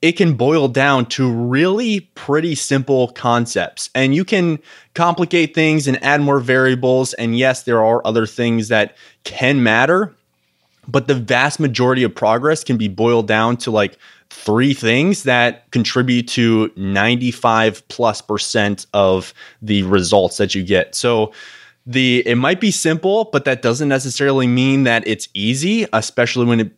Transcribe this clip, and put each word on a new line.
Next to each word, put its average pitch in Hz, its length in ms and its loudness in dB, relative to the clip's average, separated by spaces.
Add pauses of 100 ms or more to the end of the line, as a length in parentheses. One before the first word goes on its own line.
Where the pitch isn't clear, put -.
it 165 80 2
can 170 240 2
boil 139 320 2
down 131 400 2
to 131 220 -2
really 175 720 0 (120)
pretty 160 400 -2
simple 135 600 0
concepts. 117 800 -2
And 131 180 2
you 170 100 0
can 175 360 0 (340)
complicate 170 600 0
things 156 320 2
and 131 160 -2
add 143 180 2
more 139 180 2
variables. 127 760 0
And 117 200 -2
yes, 127 280 0
there 117 200 2
are 113 220 2
other 113 220 0
things 117 400 -2
that 107 280 0 (280)
can 135 400 0
matter, 143 500 2 (760)
but 127 200 -2
the 139 80 2
vast 127 440 -2
majority 127 440 2
of 110 100 0
progress 123 500 0
can 123 140 -2
be 107 120 -2
boiled 113 380 0
down 113 300 0
to, 120 140 -6
like, 104 260 0 (320)
three 123 440 0
things 131 500 0
that 120 460 0
contribute 123 580 0
to 113 480 0
ninety-five 110 1120 0
plus 113 320 -2
percent 104 720 -4
of 95 400 2 (300)
the 104 220 0
results 92 540 2
that 101 180 -2
you 95 80 -4
get. 90 320 0
So 113 360 0 (540)
the, 123 400 0
it 120 100 0
might 143 240 0
be 214 120 0
simple, 190 540 -2
but 143 200 -2
that 127 160 -2
doesn't 127 280 -2
necessarily 135 580 0
mean 131 380 2
that 117 200 0
it's 107 300 -6
easy, 139 580 -2
especially 120 540 -2
when 117 120 2
it 107 180 -2